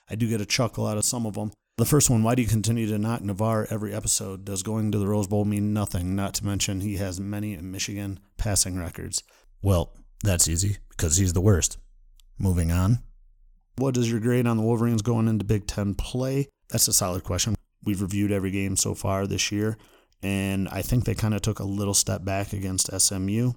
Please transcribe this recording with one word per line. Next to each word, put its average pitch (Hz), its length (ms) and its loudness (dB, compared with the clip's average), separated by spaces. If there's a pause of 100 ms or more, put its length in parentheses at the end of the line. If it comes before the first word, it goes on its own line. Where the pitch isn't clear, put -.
(100)
I 104 40 -8
do 110 140 0
get 110 120 0
a 101 60 -4
chuckle 110 400 -2
out 107 120 -2
of 104 60 -2
some 120 220 -2
of 104 120 -6
'em. 107 140 -6 (260)
The 117 60 4
first 143 240 6
one, 113 140 6
"Why 117 120 4
do 120 60 2
you 110 80 2
continue 110 380 2
to 107 100 0
knock 113 260 -2
Navarre 107 460 0
every 104 240 -4
episode? 101 540 -4
Does 98 160 -4
going 110 300 0
to 104 60 2
the 98 80 0
Rose 104 200 2
Bowl 104 180 2
mean 104 300 0
nothing? 95 420 -2
Not 98 180 -2
to 101 120 -4
mention 101 340 -2
he 101 160 -2
has 95 240 -4
many 104 380 -6
Michigan 95 600 -8 (200)
passing 95 400 0
records." 87 440 -8 (380)
Well, 92 320 2 (320)
that's 90 240 4
easy, 95 300 0 (100)
because 82 300 0
he's 92 160 4
the 90 80 2
worst. 92 340 4 (640)
Moving 87 340 2
on. 92 280 4 (760)
"What 127 220 2
is 117 120 2
your 117 100 0
grade 123 260 2
on 117 100 2
the 107 60 2
Wolverines 113 400 2
going 113 260 2
into 104 160 0
Big 104 220 0
Ten 101 280 -2
play?" 135 540 -2 (220)
That's - 180 2
a - 60 0
solid 92 300 0
question. 95 320 0 (280)
We've 101 160 0
reviewed 101 320 0
every 95 180 0
game 95 260 -2
so 101 180 0
far 98 320 -2
this 98 260 -2
year, 107 240 -2 (460)
and 98 480 0
I 95 100 -6
think 120 240 0
they 107 100 -2
kinda 107 260 0
took 110 180 -2
a 101 60 -6
little 98 280 -2
step 98 320 0
back 98 300 -4
against 95 360 -2
S 95 220 2
M 95 160 -2
U, 120 280 0